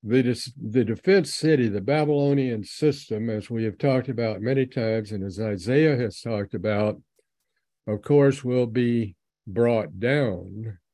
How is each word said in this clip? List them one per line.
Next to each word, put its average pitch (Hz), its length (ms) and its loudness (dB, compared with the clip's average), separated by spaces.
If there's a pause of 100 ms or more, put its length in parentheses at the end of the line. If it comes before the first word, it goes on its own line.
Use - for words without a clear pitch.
The 117 220 2
dis-, 120 360 -2
the 113 240 0
defense 147 520 0
city, 143 340 2
the 101 120 -4
Babylonian 143 800 0
system, 117 640 -2
as 107 220 -6
we 113 140 -2
have 101 120 -4
talked 131 320 0
about 110 320 -4
many 131 240 0
times, 110 460 -2
and 98 120 -6
as 95 160 -8
Isaiah 113 580 2
has 117 220 -4
talked 107 360 -4
about, 104 440 0 (840)
of 104 160 -4
course, 139 420 4
will 123 220 0
be 117 500 0 (300)
brought 107 540 0
down. 107 800 -2 (140)